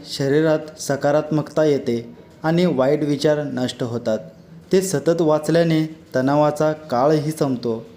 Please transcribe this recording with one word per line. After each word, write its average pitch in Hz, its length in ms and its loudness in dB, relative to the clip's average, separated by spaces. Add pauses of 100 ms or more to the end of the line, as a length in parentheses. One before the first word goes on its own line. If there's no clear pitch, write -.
शरीरात 151 520 0 (200)
सकारात्मकता 151 880 0
येते 131 520 -2 (260)
आणि 170 240 2
वाईट 147 360 2
विचार 147 400 0
नष्ट 127 400 -4
होतात. 117 360 -2 (540)
ते 185 100 4
सतत 165 380 0
वाचल्याने 156 760 2 (180)
तणावाचा 147 580 2
काळही 151 580 0
संपतो. 120 560 -4 (100)